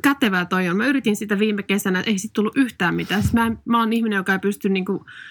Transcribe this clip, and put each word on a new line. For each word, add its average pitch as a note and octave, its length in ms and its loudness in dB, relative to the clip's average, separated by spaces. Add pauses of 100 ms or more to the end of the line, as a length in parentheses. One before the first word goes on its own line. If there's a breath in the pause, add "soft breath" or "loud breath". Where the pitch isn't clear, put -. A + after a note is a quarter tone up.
kätevää A3 420 2
toi F#3 240 0
on. E3+ 80 0
Mä A3 100 0
yritin A#3 300 0
sitä G#3 220 -2
viime G#3 240 0
kesänä, G3 380 0
ei G#3+ 180 0
sit A3 140 -8
tullut G#3+ 240 0
yhtään G3+ 380 0
mitään. F3 280 -2
Siis - 120 0
mä A#3 120 4
en, A3+ 180 -2
mä A#3 140 2
oon A3+ 140 2
ihminen, A3+ 240 0
joka F#3+ 160 0
ei F#3+ 60 2
pysty G3+ 300 -2
niinku F#3+ 360 -2 (260 loud breath)